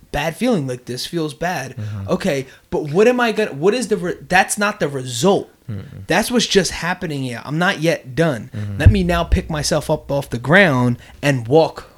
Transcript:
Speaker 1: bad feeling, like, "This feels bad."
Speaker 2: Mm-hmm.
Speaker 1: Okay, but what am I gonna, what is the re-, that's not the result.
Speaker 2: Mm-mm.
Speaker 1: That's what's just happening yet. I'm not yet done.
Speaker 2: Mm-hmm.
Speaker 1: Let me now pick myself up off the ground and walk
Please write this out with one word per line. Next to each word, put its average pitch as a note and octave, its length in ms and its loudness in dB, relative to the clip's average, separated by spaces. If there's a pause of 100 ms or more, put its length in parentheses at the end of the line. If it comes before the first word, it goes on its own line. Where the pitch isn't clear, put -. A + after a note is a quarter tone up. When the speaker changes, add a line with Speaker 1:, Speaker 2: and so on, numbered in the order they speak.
(100)
Speaker 1:
bad D#3+ 260 -4
feeling, G#3+ 300 0
like, B2+ 200 -8
"This B2 180 -8
feels D#3 300 -4
bad." D3 420 -6
Speaker 2:
Mm-hmm. G#2 320 -8
Speaker 1:
Okay, C#3+ 380 -2 (240)
but E3+ 140 -2
what E3 220 2
am B3 140 2
I A#3 120 0
gonna, G#3 200 -2
what D#3 220 2
is A#3+ 140 -4
the G#3 100 0
re-, F3 180 -4 (100)
that's F#3 300 2
not G#3 240 -2
the E3 80 0
result. C3+ 640 0 (200)
Speaker 2:
Mm-mm. G2 360 -12
Speaker 1:
That's G3 240 0
what's A#3+ 160 2
just F#3 240 2
happening E3 540 -6
yet. A#2 200 -8
I'm C#3+ 140 -4
not F3 220 0
yet D3+ 340 -2
done. C3+ 400 0
Speaker 2:
Mm-hmm. G#2 240 -6
Speaker 1:
Let D3 120 8
me G3 140 4
now E3+ 180 2
pick - 280 0
myself D3+ 400 -2
up D3+ 200 -2
off C#3+ 200 -2
the A#2+ 80 -4
ground B2+ 580 4 (240)
and C3+ 260 0
walk D3 520 2